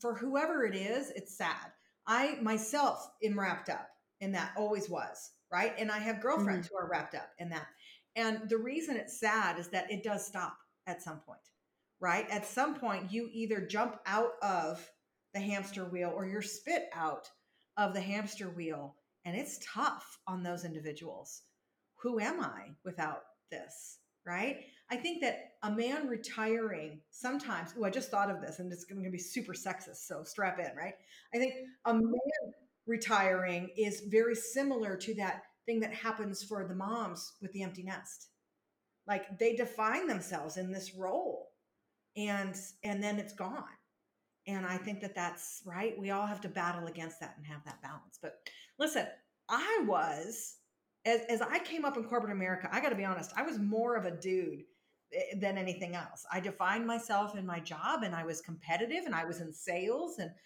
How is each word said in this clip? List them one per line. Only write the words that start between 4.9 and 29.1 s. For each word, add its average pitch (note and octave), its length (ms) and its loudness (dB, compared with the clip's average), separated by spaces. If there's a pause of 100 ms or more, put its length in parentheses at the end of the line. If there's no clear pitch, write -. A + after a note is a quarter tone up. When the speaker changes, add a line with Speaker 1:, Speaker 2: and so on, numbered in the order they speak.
Speaker 1:
right? G3+ 260 4
And G#3+ 140 0
I G#3+ 60 0
have G#3+ 240 0
girlfriends G3+ 460 4
Speaker 2:
Mm-hmm. - 100 -6
Speaker 1:
who F3+ 80 0
are E3 40 -4
wrapped D#3 240 0
up C#3 140 -6 (100)
in E3+ 120 -6
that. D#3 160 -4 (500)
And A3 320 2
the A3+ 100 6
reason C#4 380 0
it's - 240 -6
sad G#3+ 380 4
is E3+ 100 -6
that F#3 220 0
it G3 120 -2
does G#3 240 0
stop F3 300 -4 (300)
at F3 160 -4
some D#3 180 -8
point, - 200 -18 (600)
right? F3+ 300 4
At G3+ 160 0
some D4 280 2
point, G3 380 -2
you A3+ 200 0
either A3 280 0
jump G#3 460 0
out A3+ 260 4 (100)
of E3+ 460 2 (460)
the G3 60 -2
hamster G3 440 -2
wheel F3 300 0
or G3 120 0
you're G3+ 160 -2
spit - 420 0 (100)
out D#3+ 340 -2 (480)
of G3 180 4
the G3 60 0
hamster G3+ 500 -2
wheel. D#3 460 -6 (280)
And F3 120 -2
it's C#4+ 240 -4 (140)
tough - 520 -2
on F#3 160 -2
those F3 220 -2
individuals. D#3 800 -8 (600)
Who A#3+ 180 2
am D4+ 200 0
I A#2+ 320 -6 (120)
without F3+ 380 -2 (280)
this, - 480 -12 (280)
right? G3 340 0 (300)
I B3+ 60 2
think E4+ 260 -2
that - 300 0 (100)
a G#3 80 0
man B3+ 380 2
retiring A3 920 0 (100)
sometimes, A#3 680 -2
ooh, A3 60 2
I F#3+ 60 4
just G#3 200 -2
thought G3+ 200 4
of F#3 120 -2
this - 160 -6
and F3+ 140 -4
it's E3+ 120 -10
gonna F#3+ 260 -4